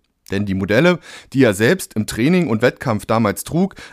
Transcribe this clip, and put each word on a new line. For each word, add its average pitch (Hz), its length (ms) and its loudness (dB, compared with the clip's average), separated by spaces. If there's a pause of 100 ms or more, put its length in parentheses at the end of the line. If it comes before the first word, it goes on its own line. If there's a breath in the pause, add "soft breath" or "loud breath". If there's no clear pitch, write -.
(320)
Denn 101 160 -4
die 95 80 -4
Modelle, 113 420 2 (360 loud breath)
die 135 100 4
er 110 100 4
selbst 123 400 0
im 107 140 -4
Training 165 400 0
und 110 160 -2
Wettkampf 120 420 -2
damals 110 380 0
trug, 180 320 -2 (180 loud breath)